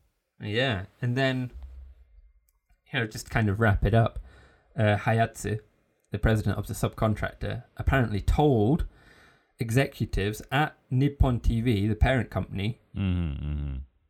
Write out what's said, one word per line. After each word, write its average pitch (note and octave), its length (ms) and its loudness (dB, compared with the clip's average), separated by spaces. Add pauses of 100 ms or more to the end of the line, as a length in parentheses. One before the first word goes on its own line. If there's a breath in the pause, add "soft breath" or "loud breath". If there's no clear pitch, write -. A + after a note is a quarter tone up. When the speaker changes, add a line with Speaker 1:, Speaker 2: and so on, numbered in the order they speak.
(420)
Speaker 1:
Yeah, G#2+ 440 -2 (160)
and A#2+ 140 -2
then, C3 360 0 (1400)
you C3+ 100 -2
know, A2 60 -2
just - 200 -14
to - 40 -20
kind A2 180 2
of G2 100 0
wrap A2 260 4
it G2+ 80 2
up, A2+ 240 4 (580 soft breath)
uh, G#2 220 2
Hayatsu, A2+ 640 -2 (500)
the - 100 -6
president G#2+ 380 2
of G#2 100 -6
the A#2 60 -8
subcontractor, G#2+ 920 -4 (100)
apparently A2 460 0
told C#3 640 4 (760 soft breath)
executives A2 800 -2 (120)
at C#3+ 260 0 (140)
Nippon C3 480 2
T A#2 220 0
V, G#2+ 260 2
the G#2+ 80 0
parent C3 340 2
company, G2 500 -4 (160)
Speaker 2:
Mm-hmm, E2+ 520 -2
mm-hmm. C#2+ 280 -4 (340)